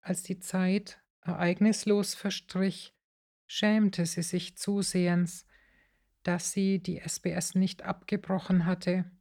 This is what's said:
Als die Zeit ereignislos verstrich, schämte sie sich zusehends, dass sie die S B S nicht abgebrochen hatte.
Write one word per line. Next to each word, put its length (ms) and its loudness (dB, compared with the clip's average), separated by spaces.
Als 220 -4
die 160 -6
Zeit 600 -2
ereignislos 920 2
verstrich, 800 -4
schämte 600 2
sie 180 -4
sich 340 -4
zusehends, 880 0
dass 280 -2
sie 320 2
die 160 -4
S 220 -8
B 100 -2
S 240 -4
nicht 280 2
abgebrochen 800 0
hatte. 440 -2